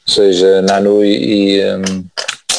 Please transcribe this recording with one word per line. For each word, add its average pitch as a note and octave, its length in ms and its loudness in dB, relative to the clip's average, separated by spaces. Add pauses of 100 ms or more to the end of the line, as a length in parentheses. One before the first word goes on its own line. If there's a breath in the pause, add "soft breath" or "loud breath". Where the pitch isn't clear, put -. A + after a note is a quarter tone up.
Ou - 60 -2
seja, F#2+ 480 4
Nanu G2+ 440 2
e, G2+ 500 0
e, G2 180 -2
hum, F#2+ 320 -8 (540)